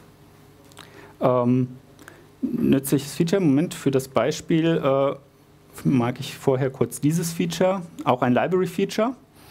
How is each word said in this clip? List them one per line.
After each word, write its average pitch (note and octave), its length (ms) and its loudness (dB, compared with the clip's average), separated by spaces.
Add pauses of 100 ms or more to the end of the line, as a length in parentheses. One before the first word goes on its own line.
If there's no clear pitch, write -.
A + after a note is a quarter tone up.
(1200)
Ähm, B2+ 580 2 (640)
Nützliches - 760 0
Feature, F3+ 260 0
Moment, D3 340 2
für - 160 -2
das C3 180 2
Beispiel, D#3+ 760 0
äh, C#3 320 2 (680)
mag B2+ 360 0
ich - 160 -12
vorher C3+ 340 0
kurz - 300 -2
dieses E3 320 -2
Feature, F#3 500 0 (220)
auch B2 180 0
ein B2 100 4
Library-Feature F#3 840 0 (360)